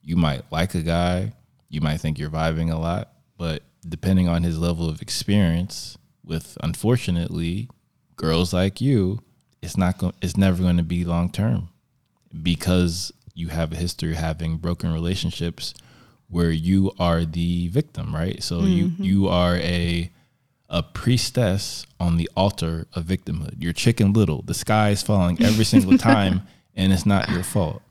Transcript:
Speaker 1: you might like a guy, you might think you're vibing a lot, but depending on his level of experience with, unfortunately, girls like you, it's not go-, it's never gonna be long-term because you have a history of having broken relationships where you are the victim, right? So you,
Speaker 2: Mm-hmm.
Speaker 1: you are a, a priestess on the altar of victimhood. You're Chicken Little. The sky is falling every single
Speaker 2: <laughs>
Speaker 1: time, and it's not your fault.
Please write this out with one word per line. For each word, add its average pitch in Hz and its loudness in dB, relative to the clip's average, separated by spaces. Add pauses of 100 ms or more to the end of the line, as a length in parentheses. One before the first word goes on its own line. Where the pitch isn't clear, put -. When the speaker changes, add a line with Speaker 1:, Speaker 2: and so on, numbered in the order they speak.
Speaker 1:
you 82 -2
might 73 2 (100)
like 82 -2
a 85 -2
guy, 90 0 (360)
you 76 -6
might 76 -2
think 78 -4
you're 73 -6
vibing 80 -2
a 80 -2
lot, 85 -4 (260)
but 80 -6 (260)
depending 90 2
on 85 2
his 82 -2
level 85 0
of 78 -6
experience 92 -2 (260)
with, - -8
unfortunately, 87 -2 (460)
girls 82 0
like 95 0
you, 113 2 (400)
it's - -8
not 92 2
go-, 90 -2 (100)
it's 85 -2
never 95 4
gonna 87 4
be 87 -2
long-term 87 -2 (760)
because 87 0 (220)
you 82 -8
have 80 -4
a 85 -8
history 80 -4
of 82 -4
having 80 -4
broken 85 -4
relationships 85 -4 (540)
where 85 0
you 95 2
are 85 2
the 85 -2
victim, 98 -4
right? 82 -4
So - -4
you, 87 2
Speaker 2:
Mm-hmm. 170 -4
Speaker 1:
you 98 2
are 90 2
a, 87 -2 (580)
a 85 -2
priestess - -2 (140)
on 85 2
the 85 0
altar 82 0
of 85 -4
victimhood. 82 -4
You're 85 -4
Chicken 104 2
Little. 95 2
The 85 -6
sky 107 2
is 101 0
falling 90 2
every 110 4
single 247 6
Speaker 2:
<laughs> - -
Speaker 1:
time, 101 4 (340)
and 95 4
it's 90 2
not 98 4
your 87 -2
fault. 90 -2